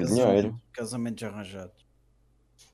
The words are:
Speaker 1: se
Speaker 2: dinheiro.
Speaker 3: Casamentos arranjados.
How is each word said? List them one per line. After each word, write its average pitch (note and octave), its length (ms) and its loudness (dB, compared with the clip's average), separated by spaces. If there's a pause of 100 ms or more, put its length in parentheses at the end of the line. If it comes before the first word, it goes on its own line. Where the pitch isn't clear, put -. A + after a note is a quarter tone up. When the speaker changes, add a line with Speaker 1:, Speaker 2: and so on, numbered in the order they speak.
Speaker 1:
se F2 80 0
Speaker 2:
dinheiro. A2+ 460 4 (140)
Speaker 3:
Casamentos A#2 500 -8
arranjados. G2 640 -12 (880)